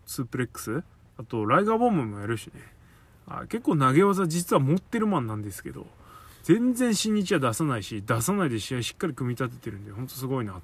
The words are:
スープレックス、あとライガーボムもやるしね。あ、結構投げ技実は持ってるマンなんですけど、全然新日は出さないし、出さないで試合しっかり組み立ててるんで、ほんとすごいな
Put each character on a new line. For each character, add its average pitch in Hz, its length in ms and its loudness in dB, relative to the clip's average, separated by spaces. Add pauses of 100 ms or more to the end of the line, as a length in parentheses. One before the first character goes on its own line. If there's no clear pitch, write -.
ス - 160 -6
ー 120 40 -8
プ - 120 -8
レ 127 60 -2
ッ 113 40 -6
ク - 120 -16
ス、 120 220 -4 (340)
あ - 60 -12
と 113 240 -4
ラ 147 160 4
イ - 20 0
ガ 220 120 2
ー - 20 2
ボ 240 120 4
ム 160 140 2
も 104 160 -8
や 101 60 -8
る 113 100 -2
し - 120 -10
ね。 - 120 -18 (680)
あ、 - 220 -10
結 233 140 -4
構 190 140 4
投 131 160 6
げ 160 100 8
技 196 240 4
実 175 280 0
は 170 60 8
持 143 160 4
っ - 20 4
て - 200 -4
る 214 80 2
マ 190 140 2
ン 117 60 -2
な 107 100 -4
ん 107 60 -4
で 104 80 -8
す - 120 -12
け - 100 -10
ど、 - 140 -14 (560)
全 233 320 4
然 240 200 2
新 214 200 0
日 202 180 0
は 170 80 2
出 123 140 2
さ 165 100 -2
な 131 140 0
い 101 40 -6
し、 104 240 -8
出 117 160 0
さ 185 100 0
な 196 140 2
い 135 40 -2
で 113 80 -2
試 127 180 -6
合 120 60 -2
し - 120 -6
っ - 20 -20
か 190 100 -4
り 143 80 -4
組 123 140 -4
み 120 60 -2
立 123 220 -6
て - 80 -16
て 113 60 -10
る 101 80 -10
ん 101 60 -16
で、 104 80 -16
ほ 110 100 -10
ん 131 40 -8
と - 80 -14
す 131 120 -8
ご 127 160 -2
い - 20 -4
な 95 200 -8